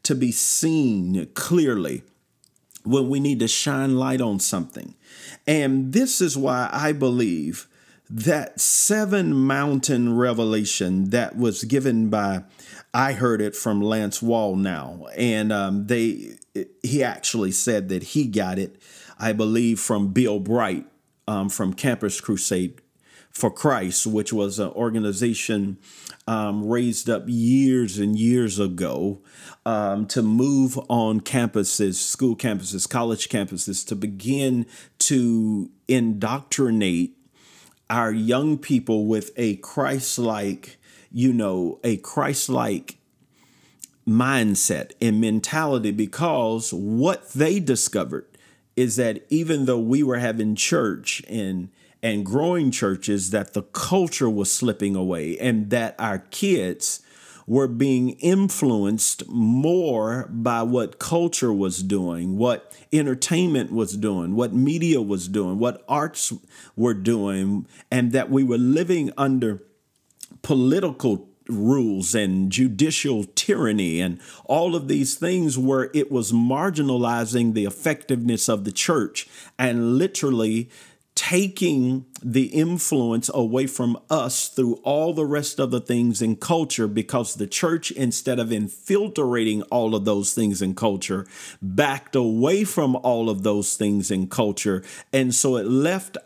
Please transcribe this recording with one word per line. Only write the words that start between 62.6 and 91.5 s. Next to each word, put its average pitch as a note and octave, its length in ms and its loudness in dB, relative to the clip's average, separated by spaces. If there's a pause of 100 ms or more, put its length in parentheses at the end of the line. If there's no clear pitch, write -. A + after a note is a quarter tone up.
entertainment D3+ 800 0
was G2+ 240 -2
doing, F#2+ 400 -2
what A#2 160 0
media D3 480 2
was G2 280 -2
doing, F#2+ 300 -2
what A#2+ 300 -2
arts D3 440 -2 (440)
were A#2 180 2
doing, G2 720 0 (240)
and B2 220 2
that C3 180 0
we C3+ 140 4
were A#2+ 140 2
living D#3 580 2
under B2+ 460 0 (800)
political C3 840 2 (200)
rules A2+ 680 0
and F#2+ 340 2
judicial B2+ 720 0
tyranny G#2 800 0
and F2+ 200 -2 (260)
all E3+ 280 2
of C#3+ 140 -4
these C#3 260 0
things E3+ 420 0
where C3 380 2
it D3 160 0
was A#2 220 0
marginalizing A#2+ 1200 2
the G#2+ 100 0
effectiveness A#2+ 840 -2
of G#2 160 0
the G2+ 80 -4
church - 560 -2 (280)
and A#2+ 400 2
literally A#2+ 720 0 (480)
taking D3+ 880 0 (180)
the B2 240 2
influence D3 840 0
away B2+ 340 2
from A#2+ 320 -2 (120)
us C3 380 -2
through A#2+ 260 0 (100)
all D#3 300 0
the D#3 100 0
rest C#3+ 340 -2
of C3+ 120 0
the B2 100 0
things A#2+ 400 0
in A2 160 0
culture, D#3 500 0
because A2 480 -2
the G2+ 120 -4
church, E3 440 -2
instead B2+ 480 -2
of A#2 140 -2
infiltrating A#2 1120 0
all A2+ 300 0
of G2+ 100 0
those G2+ 300 0
things G#2 260 0
in F#2+ 140 -2
culture, G2 520 -4 (340)